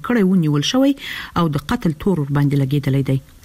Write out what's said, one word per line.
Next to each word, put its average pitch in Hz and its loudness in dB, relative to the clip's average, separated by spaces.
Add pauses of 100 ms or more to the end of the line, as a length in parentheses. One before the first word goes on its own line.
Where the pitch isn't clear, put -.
کړی 233 2
و، 185 4
نیول 147 2
شوی 269 2 (440)
او 170 2
د 147 -2
قتل 185 0
تور 185 0
ور 143 -4
باندې 143 2
لګېدلی 135 0
دی. 135 0 (280)